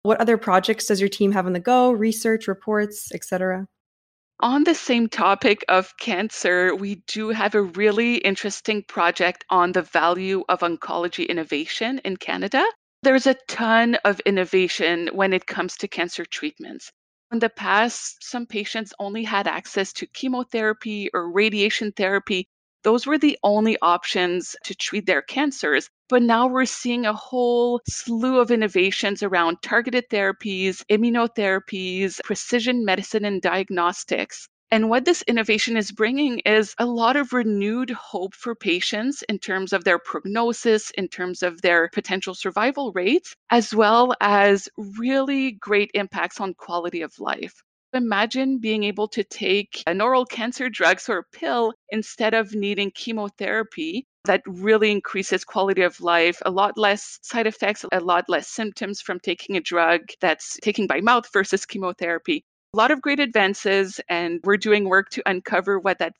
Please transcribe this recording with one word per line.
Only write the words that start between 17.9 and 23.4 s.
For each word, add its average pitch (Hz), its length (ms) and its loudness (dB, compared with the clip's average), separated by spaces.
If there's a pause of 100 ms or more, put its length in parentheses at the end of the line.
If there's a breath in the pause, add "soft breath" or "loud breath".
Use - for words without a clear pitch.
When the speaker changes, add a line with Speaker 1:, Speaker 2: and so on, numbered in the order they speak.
Speaker 2:
some 240 200 -8
patients 214 540 -8
only 202 240 -6
had 202 240 -2
access 180 480 -4
to - 140 -10
chemotherapy 220 1080 -4
or 175 160 -4
radiation 208 600 2
therapy. 196 560 -2 (340)
Those 226 240 2
were 294 100 2
the 285 280 4